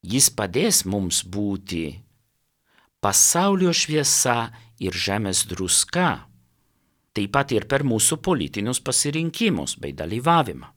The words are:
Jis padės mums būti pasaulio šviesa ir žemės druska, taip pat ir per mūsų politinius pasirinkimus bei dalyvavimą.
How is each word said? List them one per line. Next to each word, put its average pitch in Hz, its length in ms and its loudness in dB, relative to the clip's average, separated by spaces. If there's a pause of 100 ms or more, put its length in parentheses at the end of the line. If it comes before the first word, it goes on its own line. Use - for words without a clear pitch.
Jis 120 260 2
padės 117 540 0
mums 95 400 -2
būti 95 640 -4 (1160)
pasaulio 180 720 2
šviesa 131 800 0 (260)
ir 92 140 -4
žemės 98 560 -2
druska, 92 760 0 (920)
taip 101 160 -4
pat 135 240 2
ir 98 100 0
per 139 220 2
mūsų 117 320 2
politinius 113 640 -2
pasirinkimus 151 960 0
bei 69 160 -8
dalyvavimą. 107 800 0